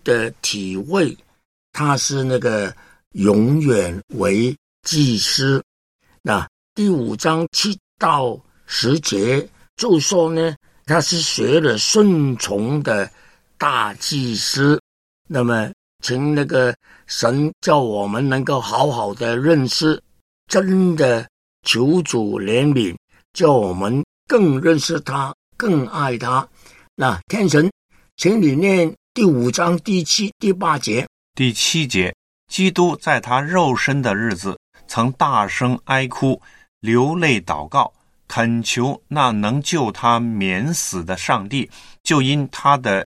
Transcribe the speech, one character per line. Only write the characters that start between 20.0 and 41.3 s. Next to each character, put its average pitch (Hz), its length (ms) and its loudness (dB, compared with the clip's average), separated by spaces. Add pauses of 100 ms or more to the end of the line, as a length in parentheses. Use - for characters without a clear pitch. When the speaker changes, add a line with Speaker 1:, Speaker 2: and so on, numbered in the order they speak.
Speaker 1:
真 185 440 2
的 123 320 0 (380)
求 143 380 2
主 107 360 -2
怜 110 280 0
悯， 123 280 2 (380)
叫 160 220 4
我 104 200 2
们 104 300 -2 (240)
更 175 320 4
认 165 180 4
识 156 220 -4
他， 139 340 -6 (220)
更 160 320 0
爱 135 300 -4
他。 123 280 -2 (500)
那 127 220 0 (120)
天 202 180 0
神， 151 240 4 (460)
请 214 240 2
你 147 120 4
念 175 400 2 (200)
第 240 100 0
五 127 260 4
章 170 300 0
第 185 240 -2
七、 196 260 -2 (100)
第 202 120 2
八 175 260 -2
节。 120 300 -4 (260)
Speaker 2:
第 127 200 2
七 156 340 -2
节， 92 260 -2 (360)
基 185 200 0
督 175 280 2
在 147 200 0
他 120 220 -2
肉 156 340 0
身 139 280 0
的 120 120 0
日 107 220 -2
子， 95 220 -8 (300)
曾 117 260 -2
大 127 340 2
声 127 380 -2
哀 131 220 0
哭， 131 340 -2 (400)
流 123 340 2
泪 156 240 2
祷 76 260 -6
告， 131 260 0 (360)
恳 117 340 0
求 127 460 -2
那 143 240 0
能 107 300 0
救 139 280 -2
他 117 300 2
免 110 540 -2
死 - 280 -6
的 87 140 -6
上 101 320 -2